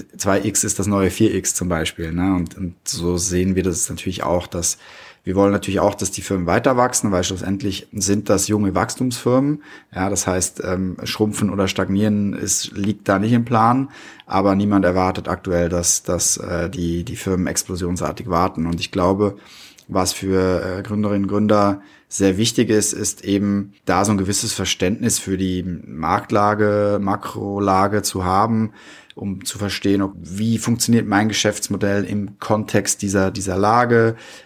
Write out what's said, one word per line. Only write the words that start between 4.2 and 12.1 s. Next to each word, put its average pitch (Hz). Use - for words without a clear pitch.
auch, 87
dass -
wir 92
wollen 101
natürlich 98
auch, 101
dass -
die -
Firmen 90
weiter 123
wachsen, 123
weil 90
schlussendlich 95
sind 101
das 101
junge 104
Wachstumsfirmen. 127
Ja, 92
das 98
heißt, 92
ähm, 92
schrumpfen 104
oder 98
stagnieren 101